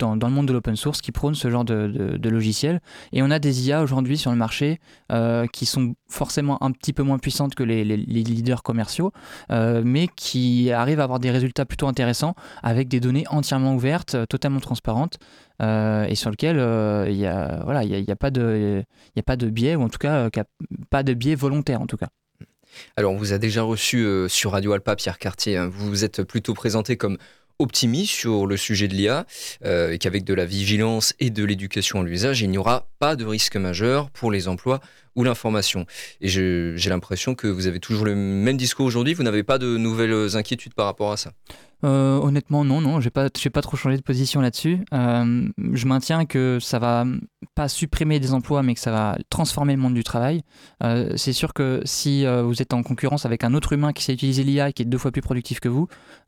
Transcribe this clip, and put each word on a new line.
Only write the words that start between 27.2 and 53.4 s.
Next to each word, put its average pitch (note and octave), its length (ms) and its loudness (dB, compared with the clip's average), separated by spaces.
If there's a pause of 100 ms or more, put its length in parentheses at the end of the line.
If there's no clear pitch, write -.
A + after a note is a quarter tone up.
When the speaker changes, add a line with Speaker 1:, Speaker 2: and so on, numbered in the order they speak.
Speaker 2:
optimiste C3+ 540 0
sur G#2+ 340 0
le G2 120 0
sujet G2+ 280 0
de F#2+ 60 -4
l'I G2 160 2
A, C#3+ 160 0 (400)
euh, E2+ 280 2
et E2+ 60 -4
qu'avec F#2+ 260 -2
de G2 100 0
la F#2 100 2
vigilance G#2 760 0
et B2+ 100 0
de G#2+ 120 -2
l'éducation G2 600 -2
à - 20 0
l'usage, G#2+ 380 0
il G2 80 2
n'y F#2+ 80 0
aura A2+ 400 0
pas D3+ 180 2
de A#2 80 -6
risque A2 320 -2
majeur G#2+ 540 0
pour A#2 200 -2
les G2 180 0
emplois B2+ 320 -2 (340)
ou B2 100 2
l'information. G#2+ 600 0 (340)
Et F#2 80 -2
je, F2+ 480 0
j'ai F2 140 0
l'impression F#2 440 -2
que A#2+ 120 -6
vous F#2 200 -2
avez F2+ 140 -2
toujours G#2+ 240 -2
le G#2 100 2
même G2+ 440 2
discours B2+ 260 0
aujourd'hui, B2 300 0
vous E3+ 80 -2
n'avez G#2+ 200 2
pas C3+ 140 2
de B2 220 0
nouvelles A2+ 580 2
inquiétudes A2+ 380 -6
par A2 100 0
rapport G#2 280 -2
à G#2 40 -4
ça ? - 160 -10 (520)
Speaker 1:
Euh, C3+ 340 4
honnêtement, D3 460 2
non, C#3 160 4
non, D3+ 200 2
j'ai A#2+ 100 0
pas, C#3 180 0 (100)
j'ai C#3 120 -2
pas D3 100 0
trop - 160 -4
changé C3+ 220 0
de C3+ 40 -6
position C3+ 380 0
là-dessus. E3 400 0 (140)
Euh, A#2+ 520 2 (260)
je B2+ 140 0
maintiens C3 380 2
que B2+ 360 2
ça A#2+ 180 -2
va A#2+ 260 2 (500)
pas D3 140 0
supprimer D#3 500 0
des C3 140 2
emplois, C3+ 300 2
mais B2 120 2
que - 60 -6
ça A#2+ 100 -2
va G#2+ 260 0 (120)
transformer C#3+ 460 0
le C3+ 60 2
monde B2+ 140 2
du A#2+ 80 2
travail. C3+ 400 0 (400)
Euh, A#2 340 0
c'est - 180 -2
sûr - 180 -2
que C3 320 0
si, C#3 400 0
euh, B2 180 2
vous A#2+ 200 0
êtes - 100 -4
en A#2+ 100 2
concurrence C3+ 440 -2
avec A#2 180 -2